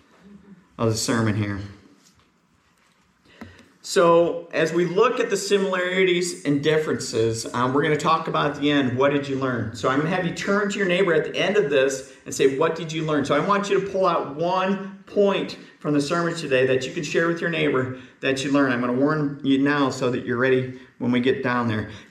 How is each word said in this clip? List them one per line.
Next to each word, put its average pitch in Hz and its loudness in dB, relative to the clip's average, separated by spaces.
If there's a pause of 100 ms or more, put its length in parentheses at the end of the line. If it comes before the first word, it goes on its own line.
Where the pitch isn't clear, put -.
(760)
of 113 0
the 107 -2
sermon 113 0
here. 101 -4 (2250)
So, 170 4
as 160 0
we 175 2
look 226 2
at 226 0
the 196 0
similarities 180 0
and 143 0
differences, 123 0
um, 127 0
we're 143 2
gonna 151 2
talk 160 0
about 151 0
at 143 -8
the 143 2
end, 127 0
what 139 4
did 139 -2
you 135 -4
learn? 120 -4
So 135 -2
I'm 135 2
gonna 156 0
have 185 0
you 160 -2
turn 202 -2
to 202 -6
your 202 0
neighbor 175 2
at 151 2
the - -8
end 185 0
of 185 2
this 135 0 (120)
and 131 -12
say, 135 2
"What 160 2
did 165 -8
you 160 -4
learn?" 151 0
So 147 2
I 143 2
want 196 0
you 190 2
to - -4
pull 190 0
out 139 -2
one 185 -2
point 190 0 (200)
from 147 -2
the 147 2
sermon 170 0
today 131 2
that 131 0
you - -10
can 170 -6
share 170 0
with 170 -2
your 175 -2
neighbor 135 -2 (220)
that 135 0
you 139 -2
learned. 135 2
I'm 120 -2
gonna 123 -2
warn 143 0
you 135 2
now 143 0
so 127 -2
that 123 -6
you're 123 -2
ready 127 0 (180)
when 123 -2
we 123 2
get 123 0
down 123 -2
there. 107 -4 (200)